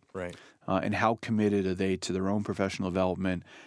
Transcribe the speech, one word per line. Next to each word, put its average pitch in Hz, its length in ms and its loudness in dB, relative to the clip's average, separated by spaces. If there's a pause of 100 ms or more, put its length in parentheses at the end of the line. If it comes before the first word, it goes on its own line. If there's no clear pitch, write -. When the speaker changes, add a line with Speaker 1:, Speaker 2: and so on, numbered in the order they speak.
(140)
Speaker 1:
Right. 87 220 -8 (320)
Speaker 2:
Uh, 95 160 2
and 104 120 -2
how 113 260 2
committed 104 440 2
are 92 100 0
they 95 220 0
to 90 160 -4
their 95 160 0
own 104 140 0
professional 95 460 -2
development? 92 540 0 (240)